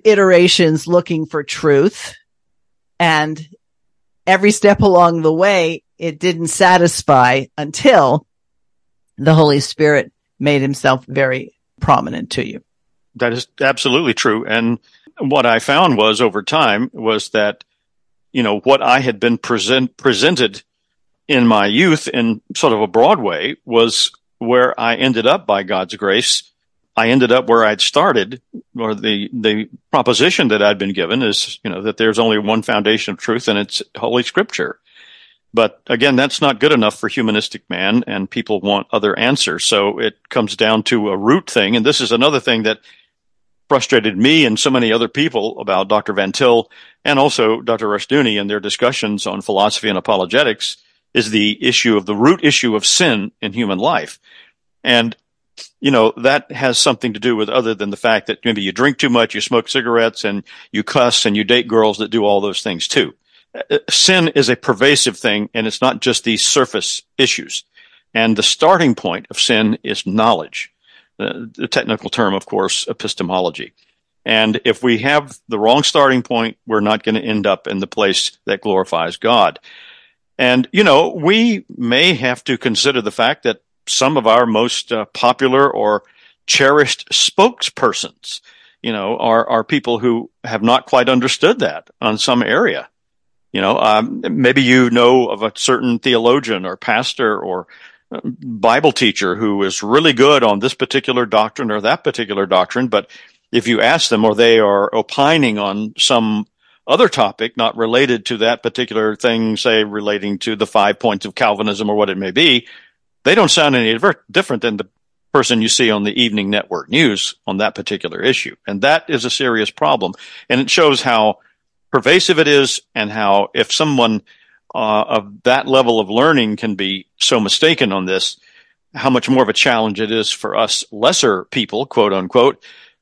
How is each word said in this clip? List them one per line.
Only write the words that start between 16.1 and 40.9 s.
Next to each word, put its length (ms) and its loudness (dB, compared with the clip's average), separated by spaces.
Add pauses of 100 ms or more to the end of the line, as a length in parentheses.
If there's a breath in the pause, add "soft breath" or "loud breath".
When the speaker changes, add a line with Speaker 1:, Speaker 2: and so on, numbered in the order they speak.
Speaker 2:
over 220 0
time 500 0
was 360 -4
that, 340 -2 (680)
you 120 -2
know, 160 0
what 240 0
I 160 4
had 200 -4
been 200 0
present-, 580 -2
presented 640 0 (640)
in 180 2
my 220 4
youth 400 2
in 340 -4 (140)
sort 160 2
of 100 0
a 60 0
broad 320 4
way 460 -4
was 460 0 (260)
where 420 0
I 160 -2
ended 320 0
up 180 0
by 180 0
God's 320 -4
grace 560 -2 (460)
I 120 2
ended 220 4
up 160 2
where 160 4
I'd 160 0
started, 600 0 (340)
or 200 -4
the, 360 -4
the 380 -2 (220)
proposition 560 2
that 160 2
I'd 160 2
been 140 -4
given 280 -2
is, 420 -4
you 60 -6
know, 140 -10
that 140 -6
there's 200 0
only 220 2
one 240 -2
foundation 500 -2
of 60 -12
truth, 280 -4
and 120 0
it's 240 -6 (120)
Holy 280 -4
Scripture. 560 -6 (720 soft breath)
But 320 0
again, 300 0
that's 260 0
not 180 0
good 120 2
enough 280 0
for 80 -6
humanistic 640 -4
man, 380 0
and 220 -6
people 320 -4
want 300 -2
other 260 -2
answers. 460 -2
So 360 -2
it 300 -8
comes 260 -4
down 280 0
to 260 -2